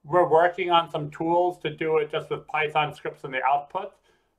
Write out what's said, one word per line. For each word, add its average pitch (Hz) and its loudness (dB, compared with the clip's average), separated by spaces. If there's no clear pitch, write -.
We're 160 2
working 175 4
on 165 4
some 151 -6
tools 175 0
to 160 -6
do 156 -2
it 151 -2
just 147 -6
with 135 -8
Python 151 -2
scripts - -12
in 139 -14
the 131 -4
output. 143 -2